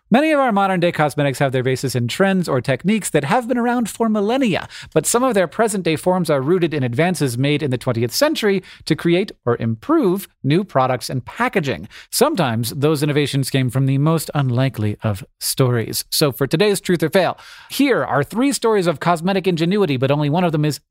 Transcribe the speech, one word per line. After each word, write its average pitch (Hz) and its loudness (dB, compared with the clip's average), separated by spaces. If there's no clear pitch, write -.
Many 302 4
of 285 2
our 262 2
modern 196 0
day 175 2
cosmetics 143 0
have 139 0
their 127 0
basis 131 -2
in 120 0
trends 190 0
or 135 0
techniques 175 -2
that 151 0
have 233 0
been 247 -2
around 240 0
for 226 -2
millennia, 214 0
but 156 2
some 240 0
of 247 2
their 185 4
present 208 -2
day 165 0
forms 180 0
are 139 2
rooted 165 0
in 147 -2
advances 131 0
made 143 0
in 151 -2
the 127 0
twentieth 117 -2
century 226 0
to 160 2
create 175 0
or 120 2
improve 196 0
new 156 2
products 127 0
and 127 -6
packaging. 139 -4
Sometimes 127 0
those 151 0
innovations 139 0
came 131 0
from 135 0
the 135 2
most 160 0
unlikely 123 -2
of 104 -2
stories. - -2
So 147 0
for 135 -2
today's 202 0
truth 170 0
or 160 0
fail, 170 0
here 240 2
are 131 0
three 247 0
stories 214 0
of 160 -2
cosmetic 175 0
ingenuity, 170 0
but 131 0
only 143 0
one 180 0
of 170 2
them 151 0
is 151 -2